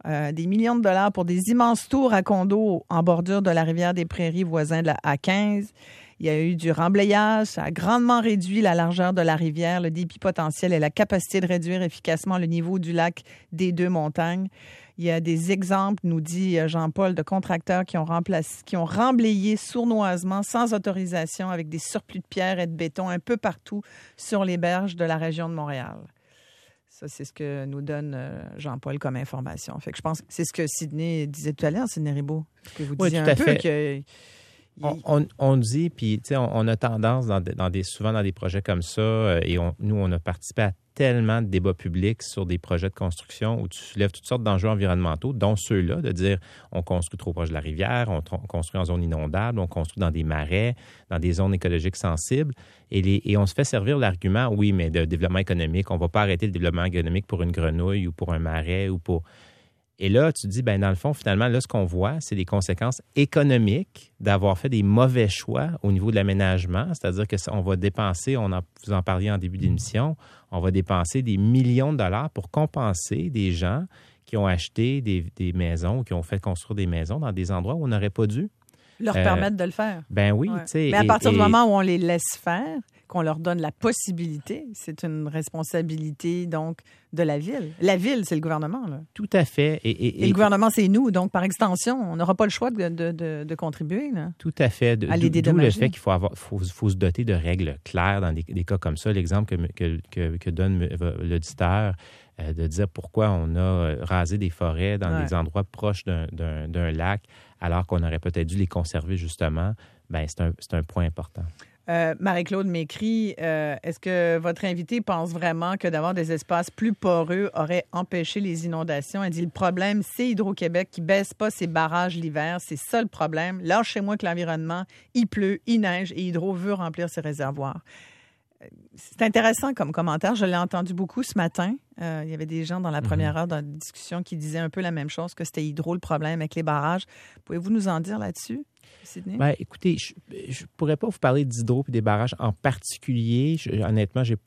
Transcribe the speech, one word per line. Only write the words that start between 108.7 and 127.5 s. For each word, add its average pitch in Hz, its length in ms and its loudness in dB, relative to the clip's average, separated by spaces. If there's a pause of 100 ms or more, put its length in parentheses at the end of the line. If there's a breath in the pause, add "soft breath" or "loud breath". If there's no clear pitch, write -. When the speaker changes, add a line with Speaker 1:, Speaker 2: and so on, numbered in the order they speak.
Speaker 2:
justement, 82 560 -2 (380 soft breath)
ben, 78 160 -2
c'est - 140 -8
un, 82 180 2
c'est - 160 -8
un 80 80 0
point 87 220 -2
important. 80 360 -6 (480 loud breath)
Speaker 1:
Euh, 170 300 2
Marie-Claude 190 480 0
m'écrit, 202 720 -2
euh, « 156 420 -2
Est-ce 165 160 -8
que 175 380 2
votre 165 260 -4
invité 180 380 -4
pense 175 300 -2
vraiment 170 440 -2
que 190 120 -4
d'avoir 160 260 0
des 165 180 -2
espaces 170 380 -2
plus 220 240 -2
poreux 180 600 0
aurait 170 360 -2
empêché 175 480 -4
les 170 280 -4
inondations ? » 160 580 -4
Elle 175 60 -2
dit, « 165 120 -4
Le 170 60 -2
problème, 185 540 0
c'est 247 260 -2
Hydro-Québec 190 600 0
qui 180 100 -10
baisse 196 320 2
pas 214 160 -2
ses 190 160 -4
barrages 165 500 0
l'hiver. 165 460 -4
C'est 156 160 -8
ça - 240 -2
le 220 60 -2
problème. 160 560 -4
Lâchez-moi 208 540 0
que 208 100 -6
l'environnement, 165 560 -4 (320 soft breath)
il 240 100 4
pleut, 196 400 0
il 226 160 2
neige 180 300 -2
et 175 160 -8
Hydro 180 260 -2
veut 185 200 -4
remplir 170 360 -4
ses 165 120 -8
réservoirs. » 143 600 -6 (1160 loud breath)